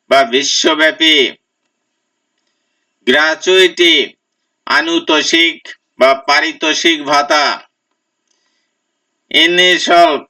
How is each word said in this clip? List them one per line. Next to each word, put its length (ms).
বা 100
বিশ্বব্যাপী। 840
গ্র্যাচুইটি 880
আনুতোষিক 920
বা 100
পারিতোষিক 720
ভাতা। 340
ইনিশাল 840